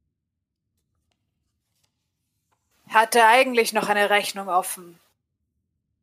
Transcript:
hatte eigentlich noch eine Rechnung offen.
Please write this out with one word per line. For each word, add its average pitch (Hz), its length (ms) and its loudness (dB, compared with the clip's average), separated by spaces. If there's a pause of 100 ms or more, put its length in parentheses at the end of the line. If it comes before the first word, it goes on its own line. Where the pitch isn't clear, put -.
(3000)
hatte 226 380 2
eigentlich 233 460 2
noch 196 160 -4
eine 208 220 0
Rechnung 196 380 -4
offen. 175 520 -6 (1040)